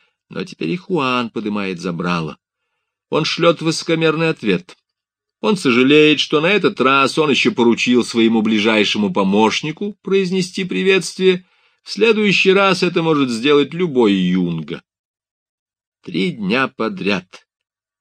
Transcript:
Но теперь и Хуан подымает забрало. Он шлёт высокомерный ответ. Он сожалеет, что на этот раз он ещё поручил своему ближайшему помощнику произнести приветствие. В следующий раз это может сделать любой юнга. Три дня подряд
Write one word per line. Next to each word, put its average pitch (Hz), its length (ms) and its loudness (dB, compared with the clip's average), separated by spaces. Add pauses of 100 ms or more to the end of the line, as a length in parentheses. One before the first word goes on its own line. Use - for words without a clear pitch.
(300)
Но - 140 -10
теперь - 280 -8
и 175 60 -4
Хуан 127 520 -4
подымает 104 500 -6
забрало. 87 580 -4 (720)
Он 156 160 0
шлёт 165 360 0
высокомерный 160 680 -2
ответ. 104 460 -4 (640)
Он 214 160 0
сожалеет, 143 640 4
что 151 220 0
на 160 60 0
этот 185 340 0
раз 135 360 2
он 151 120 0
ещё 127 220 2
поручил 117 520 2
своему 113 380 2
ближайшему 107 720 0
помощнику 107 880 0
произнести 190 640 -2
приветствие. 185 800 0 (380)
В - 80 -16
следующий 208 640 2
раз 196 280 2
это 175 220 0
может 147 260 2
сделать 135 440 2
любой 127 400 2
юнга. 87 680 -2 (1200)
Три 180 300 -6
дня 117 380 -2
подряд 98 760 -6 (560)